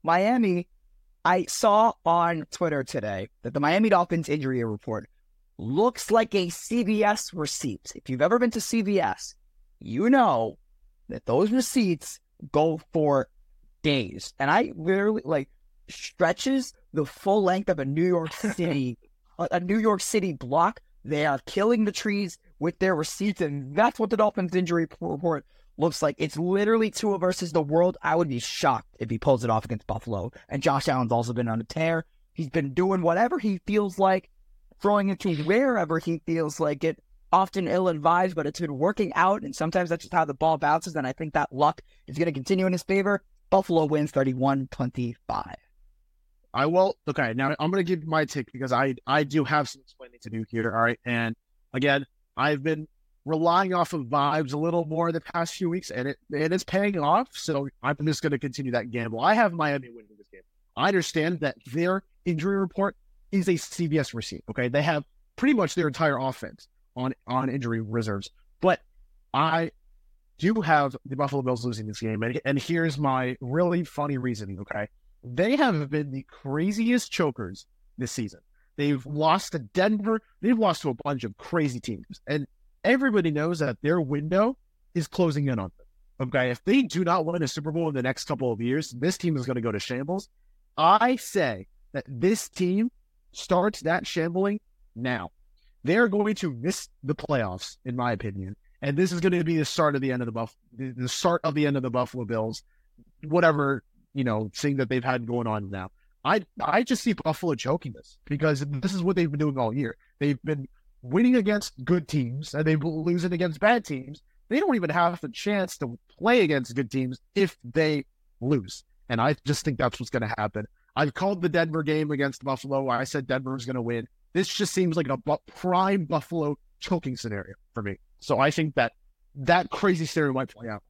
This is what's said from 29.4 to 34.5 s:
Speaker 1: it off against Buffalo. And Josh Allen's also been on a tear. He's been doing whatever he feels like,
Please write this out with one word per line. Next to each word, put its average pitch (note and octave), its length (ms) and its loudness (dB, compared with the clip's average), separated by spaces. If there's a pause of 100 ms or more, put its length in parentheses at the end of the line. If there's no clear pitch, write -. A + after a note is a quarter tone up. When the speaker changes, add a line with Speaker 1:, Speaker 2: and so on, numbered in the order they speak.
Speaker 1:
it A#2 80 0
off A2 140 2
against - 220 -6
Buffalo. G#2 440 -6 (180)
And C#3+ 140 -6
Josh C#3+ 260 2
Allen's B2+ 220 2
also A#2 220 2
been A#2+ 160 -2
on A2+ 120 -2
a A2 40 -6
tear. D#3+ 400 -2 (300)
He's D3+ 160 -6
been C#3 240 -2
doing F#3 260 2
whatever G#3 380 2
he G#3 280 -2
feels G3+ 320 0
like, F#3+ 320 4 (500)